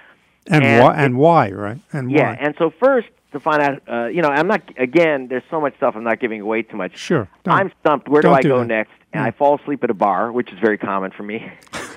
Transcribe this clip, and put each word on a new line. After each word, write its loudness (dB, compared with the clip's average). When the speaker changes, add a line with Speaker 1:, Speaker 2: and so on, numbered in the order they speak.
Speaker 1:
And 4
Speaker 2:
And 6
Speaker 1:
why? 6
Speaker 2:
it 0
Speaker 1:
And 0
why, 4
right? -8
And -6
Speaker 2:
Yeah, 2
Speaker 1:
why? -8
Speaker 2:
and -4
so 0
first, 0
to -10
find 0
out, -2
uh, -4
you -4
know, 2
I'm 0
not, -2
again, 0
there's -6
so -4
much -4
stuff, -2
I'm -10
not -2
giving -4
away -4
too -14
much. -8
Speaker 1:
Sure. -4
Don't, 0
Speaker 2:
I'm -2
stumped. -2
Where 4
do 6
Speaker 1:
don't 6
Speaker 2:
I 2
Speaker 1:
do 2
Speaker 2:
go 2
Speaker 1:
that. -2
Speaker 2:
next? -4
And -6
Speaker 1:
Yeah. -2
Speaker 2:
I -4
fall 2
asleep -6
at 0
a -2
bar, 0
which -4
is -18
very 0
common -6
for -16
me. -12
Speaker 1:
<laughs> -12